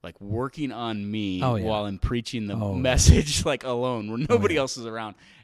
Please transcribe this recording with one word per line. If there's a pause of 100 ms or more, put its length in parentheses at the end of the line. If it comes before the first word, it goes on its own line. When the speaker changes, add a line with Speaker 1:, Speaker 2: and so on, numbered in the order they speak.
Speaker 1:
like,
working
on
me
Speaker 2:
Oh,
yeah.
Speaker 1:
while
I'm
preaching
the
Speaker 2:
Oh,
yeah.
Speaker 1:
message,
<laughs>
like,
alone,
where
Speaker 2:
Oh, (100)
Speaker 1:
nobody
Speaker 2:
yeah.
Speaker 1:
else
is
around. (280)